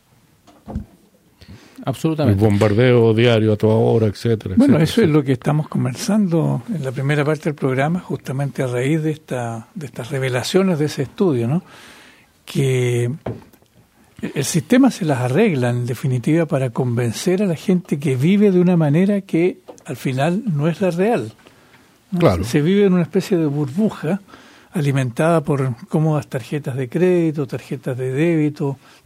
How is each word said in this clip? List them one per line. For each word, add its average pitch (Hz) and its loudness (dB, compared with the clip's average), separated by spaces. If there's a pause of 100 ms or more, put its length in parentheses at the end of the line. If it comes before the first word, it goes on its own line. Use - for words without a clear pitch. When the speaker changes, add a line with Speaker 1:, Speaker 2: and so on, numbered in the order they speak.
(1900)
Speaker 1:
Absolutamente. 135 0
Speaker 2:
El 110 6
bombardeo 113 4
diario 110 4
a 104 0
toda 110 2
hora, 117 2
etcétera, 104 -2
Speaker 3:
Bueno, 254 6
Speaker 2:
etcétera, 156 4
Speaker 3:
eso - -
es 156 -2
Speaker 2:
etcétera. 170 4
Speaker 3:
lo 151 4
que 139 0
estamos 147 -2
conversando 147 -2 (100)
en 151 -6
la 131 -6
primera 139 -2
parte 151 -2
del 151 -4
programa, 139 -2
justamente 139 -6
a 131 -2
raíz 131 -2
de 156 -2
esta, 120 -8
de 151 -10
estas 117 -14
revelaciones 139 -2
de 151 0
ese 143 -4
estudio, 131 0
¿no? 170 0 (840)
Que 123 0 (1120)
el - -6
sistema 247 2
se - -6
las 143 0
arregla, 127 2
en 123 -2
definitiva, 135 0
para 135 -2
convencer 123 -2
a 202 0
la 165 -2
gente 175 -2
que 139 -2
vive 196 4
de 180 4
una 180 4
manera 175 2
que 175 -2 (260)
al 131 -10
final 147 -2
no 156 0
es 156 -4
la 185 0
real, 175 -2 (800)
¿no? 180 -2
Speaker 2:
Claro. 101 2
Speaker 3:
Se, 113 -8
se 151 2
vive 196 4
en 185 4
una 180 2
especie 190 -2
de 165 2
burbuja 151 -2 (500)
alimentada 143 0
por 131 -2 (140)
cómodas 156 0
tarjetas 139 -6
de 131 -4
crédito, 165 0
tarjetas 127 -8
de 131 -4
débito, 151 0 (280)